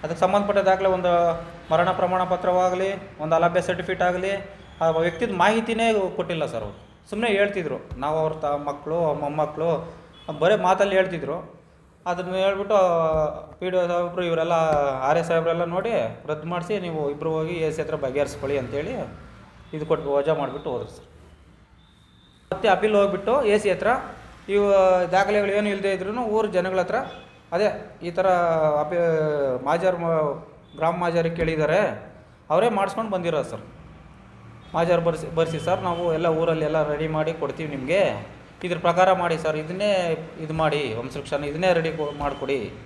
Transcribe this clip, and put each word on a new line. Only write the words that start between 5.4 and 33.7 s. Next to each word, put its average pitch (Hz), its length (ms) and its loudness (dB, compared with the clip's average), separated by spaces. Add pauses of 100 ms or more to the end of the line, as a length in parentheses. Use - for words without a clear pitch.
ಕೊಟ್ಟಿಲ್ಲ 165 300 -2
ಸರ್ 113 180 -6
ಅವರು. - 240 -14 (220)
ಸುಮ್ಮನೆ 220 220 -2
ಹೇಳ್ತಿದ್ರು, 190 680 0
"ನಾವು 151 180 -2
ಅವ್ರ 156 160 0
ತ-, 156 120 -6
ಮಕ್ಕಳು, 147 680 -2
ಮೊಮ್ಮಕ್ಕಳು", 147 800 -2 (460)
ಬರೀ 185 160 4
ಮಾತಲ್ಲಿ 190 400 2
ಹೇಳ್ತಿದ್ರು. 170 640 -2 (480)
ಅದನ್ನ 180 300 -4
ಹೇಳ್ಬಿಟ್ಟು 196 400 0 (840)
ಪಿ 185 100 -4
ಡಿ 180 80 0
ಒ 175 100 2
ಸಾಹೇಬ್ರು 175 360 -2
ಇವರೆಲ್ಲ, 165 280 0 (520)
ಆರ್ 147 140 4
ಎಸ್ 165 100 0
ಸಾಹೇಬ್ರೆಲ್ಲ 165 360 2
ನೋಡಿ 190 280 -2 (340)
ರದ್ದು 151 220 -6
ಮಾಡಿಸಿ, 175 320 -4
"ನೀವು 156 320 -4
ಇಬ್ಬರು 160 180 -6
ಹೋಗಿ 160 240 -2
ಎ 160 180 -2
ಸಿ 160 100 -6
ಹತ್ರ 156 140 -4
ಬಗೆಹರಿಸ್ಕೊಳ್ಳಿ" 139 640 -2
ಅಂತೇಳಿ 139 340 -4 (840)
ಇದು 151 120 -6
ಕೊಟ್ಟು 156 280 0
ವಜಾ 143 200 2
ಮಾಡಿಬಿಟ್ಟು 139 380 -4
ಹೋದ್ರು 120 180 -6
ಸರ್. - 160 -20 (1500)
ಮತ್ತೆ 220 140 0
ಅಪೀಲ್ 208 280 4
ಹೋಗ್ಬಿಟ್ಟು 202 480 2
ಎ 208 140 4
ಸಿ 208 140 0
ಹತ್ರ 180 160 0 (600)
ಇವು 202 220 2 (400)
ದಾಖಲೆಗಳು 196 400 2
ಏನೂ 208 180 2
ಇಲ್ಲದೆ 196 240 0
ಇದ್ರೂ 196 280 -4
ಊರು 214 260 0
ಜನಗಳ 185 320 0
ಹತ್ರ 180 160 -2 (560)
ಅದೇ - 520 -2
ಈ 170 80 -6
ಥರ 185 180 2 (500)
ಅಪೀ-, 156 840 0
ಮಾಜರ್ 170 340 2
ಮ-, 160 440 0 (320)
ಗ್ರಾಮ 170 220 0
ಮಾಜರಿಗೆ 170 380 0
ಕೇಳಿದ್ದಾರೆ, 160 760 0 (400)
ಅವರೇ 190 200 4
ಮಾಡಿಸ್ಕೊಂಡು 202 420 -2
ಬಂದಿರೋದು 165 380 -2
ಸರ್. 110 120 -12 (1120)